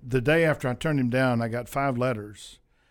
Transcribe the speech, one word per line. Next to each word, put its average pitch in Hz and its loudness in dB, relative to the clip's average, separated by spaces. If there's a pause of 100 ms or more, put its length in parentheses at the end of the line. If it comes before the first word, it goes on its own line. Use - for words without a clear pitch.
the 127 0
day 156 4
after 147 0
I 123 0
turned 151 0
him 123 2
down, 123 2
I 117 -2
got 113 -6
five 139 -2
letters, 110 -4 (320)